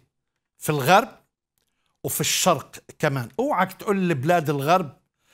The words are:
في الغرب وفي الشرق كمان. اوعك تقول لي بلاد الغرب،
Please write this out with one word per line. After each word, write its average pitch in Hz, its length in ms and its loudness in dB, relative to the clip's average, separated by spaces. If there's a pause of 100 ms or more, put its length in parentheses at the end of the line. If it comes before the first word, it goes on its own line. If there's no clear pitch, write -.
(580)
في - 120 -8
الغرب 156 400 4 (960)
وفي 147 180 -4
الشرق - 560 -2 (220)
كمان. 135 300 -2 (100)
اوعك 190 340 0
تقول 202 240 -2
لي 180 160 0
بلاد 151 360 0
الغرب، 147 480 0 (360)